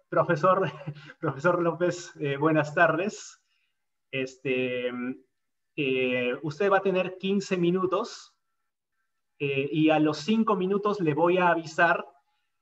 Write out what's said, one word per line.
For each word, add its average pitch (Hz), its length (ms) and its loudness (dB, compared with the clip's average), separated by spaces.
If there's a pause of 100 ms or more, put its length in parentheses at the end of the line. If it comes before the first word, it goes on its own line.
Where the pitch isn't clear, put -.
profesor, 170 600 2
<laughs> - 520 -14
profesor 170 420 0
López, 170 560 -2
eh, 143 180 -2
buenas 147 380 2
tardes. 175 640 0 (720)
Este, 127 800 -4 (880)
eh, 127 680 -2
usted 190 300 -2
va 196 60 4
a 190 40 0
tener 185 360 -2
quince 196 380 -2
minutos, 180 800 -2 (1040)
eh, 139 320 -2
y 156 200 4
a 156 100 4
los 151 180 2
cinco 220 380 2
minutos 202 440 0
le 156 140 0
voy 175 240 2
a 180 120 4
avisar, 165 540 0 (580)